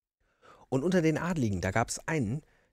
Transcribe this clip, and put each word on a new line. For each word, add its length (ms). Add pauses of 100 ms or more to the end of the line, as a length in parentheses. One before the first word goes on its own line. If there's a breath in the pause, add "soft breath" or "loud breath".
(720 soft breath)
Und 120
unter 200
den 160
Adligen, 420
da 100
gab's 360
einen, 340 (320)